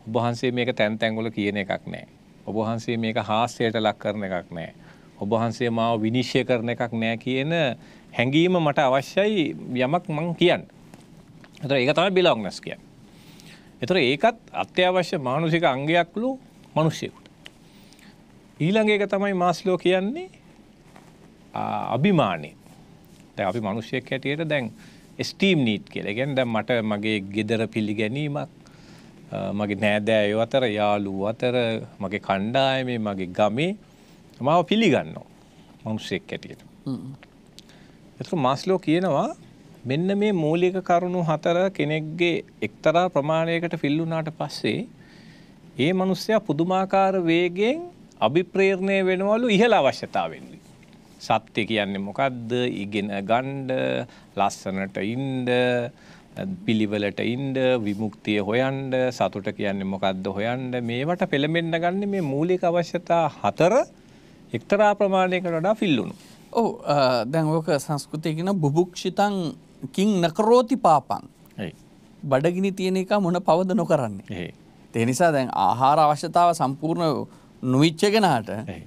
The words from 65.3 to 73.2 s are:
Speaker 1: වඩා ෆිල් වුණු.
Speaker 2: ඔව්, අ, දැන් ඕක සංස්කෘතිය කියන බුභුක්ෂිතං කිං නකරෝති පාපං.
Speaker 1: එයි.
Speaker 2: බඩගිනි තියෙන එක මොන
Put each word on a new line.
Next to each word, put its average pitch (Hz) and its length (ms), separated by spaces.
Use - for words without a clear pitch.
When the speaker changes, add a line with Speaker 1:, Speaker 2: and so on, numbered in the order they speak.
Speaker 1:
වඩා 170 260
ෆිල් 185 220
වුණු. 90 180
Speaker 2:
ඔව්, 233 180
අ, 147 140
දැන් 156 260
ඕක 160 280
සංස්කෘතිය 151 580
කියන 180 180
බුභුක්ෂිතං 185 840
කිං 196 320
නකරෝති 220 560
පාපං. - 480
Speaker 1:
එයි. 87 180
Speaker 2:
බඩගිනි 175 500
තියෙන 185 240
එක 185 200
මොන 180 200